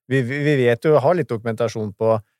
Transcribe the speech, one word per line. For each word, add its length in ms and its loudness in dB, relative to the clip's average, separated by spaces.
vi, 140 0
vi, 220 -4
vi 160 2
vet 260 2
jo, 160 6
har 160 2
litt 140 -4
dokumentasjon 640 -6
på 200 2